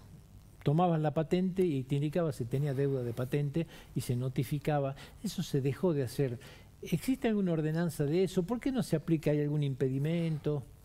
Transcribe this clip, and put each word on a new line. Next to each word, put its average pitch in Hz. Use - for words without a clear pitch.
tomabas 160
la 151
patente 180
y 139
te 143
indicaba 151
si 127
tenía 135
deuda 139
de 120
patente 143
y 131
se 127
notificaba. 139
Eso 196
se 151
dejó 139
de 139
hacer. 120
¿Existe 254
alguna 202
ordenanza 156
de 156
eso? 185
¿Por 226
qué 277
no 247
se 160
aplica? 151
¿Hay 147
algún 147
impedimento? 143